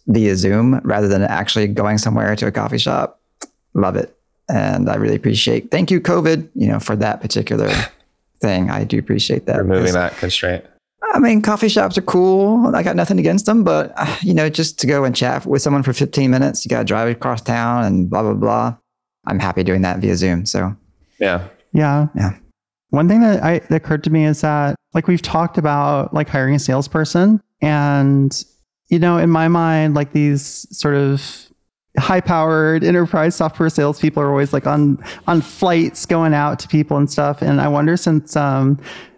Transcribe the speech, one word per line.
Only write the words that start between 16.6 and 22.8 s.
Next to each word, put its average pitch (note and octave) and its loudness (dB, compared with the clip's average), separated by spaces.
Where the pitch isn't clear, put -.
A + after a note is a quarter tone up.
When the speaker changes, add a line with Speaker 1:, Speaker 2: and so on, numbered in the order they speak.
Speaker 1:
you - -8
gotta A#2 -2
drive G#2+ 0
across A#2+ -4
town A#2 -2
and F#2 0
blah, G#2 -2
blah, G#2+ 0
blah. A2 0
I'm G2+ -2
happy F#2 -2
doing F#2 0
that F2+ -2
via F#2+ 0
Zoom, F#2 -2
so. F#2+ -4
Speaker 2:
Yeah. F2+ -2
Speaker 3:
Yeah. D3 2
Speaker 1:
Yeah. G2+ -2